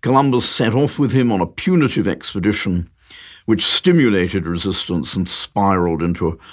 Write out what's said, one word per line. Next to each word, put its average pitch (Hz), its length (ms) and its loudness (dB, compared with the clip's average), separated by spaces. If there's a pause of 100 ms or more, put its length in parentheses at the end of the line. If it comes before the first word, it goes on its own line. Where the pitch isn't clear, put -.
Columbus 131 440 2
set 110 280 0
off 139 240 0
with 131 140 0
him 123 200 2
on 95 80 0
a 85 60 0
punitive 151 600 0
expedition, 95 840 -2 (560)
which 110 180 0
stimulated 101 800 2
resistance 85 720 -4
and 92 120 -2
spiraled 90 760 0
into 87 260 -2
a, 80 80 -4 (160)